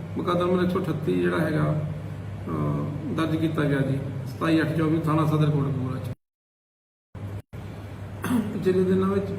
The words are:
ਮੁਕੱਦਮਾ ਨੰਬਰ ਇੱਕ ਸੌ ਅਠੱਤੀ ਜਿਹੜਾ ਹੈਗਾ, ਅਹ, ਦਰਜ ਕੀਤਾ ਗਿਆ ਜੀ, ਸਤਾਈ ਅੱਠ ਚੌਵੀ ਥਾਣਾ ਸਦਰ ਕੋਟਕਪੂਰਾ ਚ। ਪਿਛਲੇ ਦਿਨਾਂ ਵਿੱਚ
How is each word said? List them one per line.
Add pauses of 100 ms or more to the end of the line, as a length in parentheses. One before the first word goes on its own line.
(180)
ਮੁਕੱਦਮਾ
ਨੰਬਰ
ਇੱਕ
ਸੌ
ਅਠੱਤੀ
ਜਿਹੜਾ
ਹੈਗਾ,
ਅਹ,
ਦਰਜ
ਕੀਤਾ
ਗਿਆ
ਜੀ, (300)
ਸਤਾਈ
ਅੱਠ
ਚੌਵੀ
ਥਾਣਾ
ਸਦਰ
ਕੋਟਕਪੂਰਾ
ਚ। (2500)
ਪਿਛਲੇ
ਦਿਨਾਂ
ਵਿੱਚ (140)